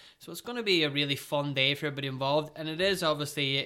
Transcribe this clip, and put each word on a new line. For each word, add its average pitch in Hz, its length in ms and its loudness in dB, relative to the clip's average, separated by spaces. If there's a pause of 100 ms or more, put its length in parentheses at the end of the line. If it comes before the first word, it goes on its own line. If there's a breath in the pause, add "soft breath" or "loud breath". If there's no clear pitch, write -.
(200 soft breath)
So - 120 -16
it's 175 100 -12
gonna 240 220 -6
be 180 200 4
a 147 60 4
really 143 260 0
fun 143 380 -2
day 135 220 4
for 147 120 -4
everybody 139 200 -4
involved. 135 480 0
And 156 140 -8
it 160 120 -6
is 185 220 2
obviously 143 640 0